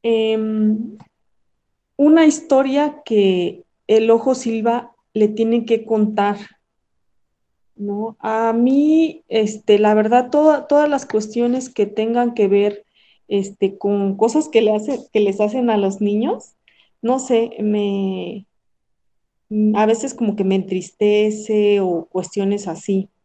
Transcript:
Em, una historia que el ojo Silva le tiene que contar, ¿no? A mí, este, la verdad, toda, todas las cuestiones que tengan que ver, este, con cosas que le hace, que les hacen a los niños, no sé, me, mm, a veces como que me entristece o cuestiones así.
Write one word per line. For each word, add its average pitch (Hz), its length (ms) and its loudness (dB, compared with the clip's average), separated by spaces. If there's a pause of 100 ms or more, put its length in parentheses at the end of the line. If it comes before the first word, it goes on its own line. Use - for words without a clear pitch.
Em, 220 920 0 (1000)
una 311 280 6
historia 285 800 0
que 190 600 0 (220)
el 220 240 2
ojo 233 240 2
Silva 233 640 -4 (160)
le 214 160 2
tiene 226 380 0
que 226 180 0
contar, 214 540 0 (1400)
¿no? 208 420 -8
A 220 360 -2
mí, 294 760 2
este, 214 500 0
la 214 140 4
verdad, 233 380 2
toda, 302 380 2
todas 294 200 2
las 277 160 -2
cuestiones 240 640 -2
que - 160 -2
tengan 233 480 -2
que 208 160 0
ver, 202 380 0 (420)
este, 196 480 -4
con 202 400 -2
cosas 233 320 0
que 226 140 2
le 214 120 2
hace, 226 260 -4 (120)
que 214 80 0
les 196 180 0
hacen 240 300 -2
a 220 80 0
los 196 240 -2
niños, 214 540 -2 (480)
no 247 160 0
sé, 233 320 -2 (100)
me, 196 840 -4 (1040)
mm, 214 260 0
a 214 80 4
veces 226 300 0
como 208 200 -4
que 196 100 -4
me 190 100 0
entristece 208 1300 0
o 175 260 -2
cuestiones 196 640 -6
así. 190 420 -4 (140)